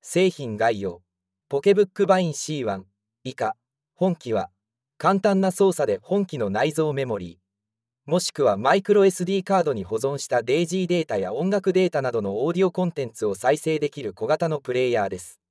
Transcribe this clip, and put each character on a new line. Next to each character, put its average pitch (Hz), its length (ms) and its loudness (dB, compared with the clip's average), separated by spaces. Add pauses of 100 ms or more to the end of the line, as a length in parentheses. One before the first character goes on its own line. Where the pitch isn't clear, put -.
製 185 280 0
品 117 280 -8
概 110 240 0
要。 90 200 -8 (480)
ポ 143 120 -2
ケ 202 120 4
ブ 202 100 4
ッ 190 100 2
ク 196 140 0
バ 185 120 4
イ 175 80 0
ン 151 60 -4
シ 151 280 -6
ー - 20 -4
ワ 101 140 -4
ン。 92 80 -14 (380)
以 127 120 -10
下、 110 200 -4 (380)
本 175 220 0
機 117 180 -6
は、 95 160 -2 (480)
簡 190 220 2
単 196 220 2
な 190 100 2
操 196 200 2
作 147 140 0
で 101 160 0
本 196 240 -2
機 156 120 -10
の 107 120 -2
内 127 240 0
蔵 156 200 0
メ 135 120 -2
モ 113 120 -4
リ 87 160 -10
ー、 - 40 -20 (720)
も 175 120 2
し - 100 -6
く 143 140 0
は 104 100 4
マ 127 200 2
イ 196 60 2
ク 202 120 2
ロ 196 120 8
エ 190 60 6
ス 180 140 -4
デ 185 80 -2
ィ 196 60 0
ー 185 40 -6
カ 196 140 2
ー 175 80 4
ド 143 80 0
に 101 100 -4
保 104 140 -6
存 135 200 -2
し - 120 -10
た 120 120 2
デ 131 200 2
イ 175 40 0
ジ 180 180 -2
ー 175 40 -2
デ 170 160 0
ー - 20 -4
タ 110 120 -4
や 95 160 -4
音 160 160 -2
楽 196 240 0
デ 185 140 4
ー - 40 0
タ 143 100 0
な 127 120 -2
ど 113 80 0
の 101 240 -2
オ 165 60 0
ー - 20 -4
デ 180 80 0
ィ 190 40 4
オ 180 60 0
コ 180 140 -2
ン 170 80 -4
テ 139 100 -6
ン 117 80 -8
ツ - 140 -6
を 98 100 0
再 139 220 2
生 156 220 -2
で 147 100 -2
き 147 120 -10
る 104 120 -6
小 110 140 -6
型 156 200 0
の 156 140 -4
プ 127 100 -8
レ 127 160 0
イ 123 60 0
ヤ 104 140 2
ー - 20 -4
で 92 100 -8
す。 - 320 -18